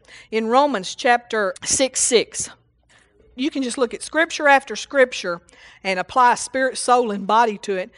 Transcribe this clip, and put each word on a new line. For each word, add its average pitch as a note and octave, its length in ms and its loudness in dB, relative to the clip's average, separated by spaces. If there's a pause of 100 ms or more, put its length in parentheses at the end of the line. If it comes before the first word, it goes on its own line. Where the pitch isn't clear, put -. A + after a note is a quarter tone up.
(300)
In A3 180 -2
Romans B3 460 2
chapter A#3 600 0 (100)
six - 340 0
six, - 520 0 (840)
you C4 160 -4
can C4+ 120 -4
just A#3+ 160 -6
look A#3 160 -2
at - 80 -14
scripture D#4+ 440 -2
after C4+ 300 4
scripture B3 640 -2 (420)
and F#3+ 160 -2
apply A#3+ 360 2
spirit, C4 420 -4
soul, B3 340 2
and G3 160 -6
body G#3+ 300 2
to G3+ 200 -6
it F#3 220 -8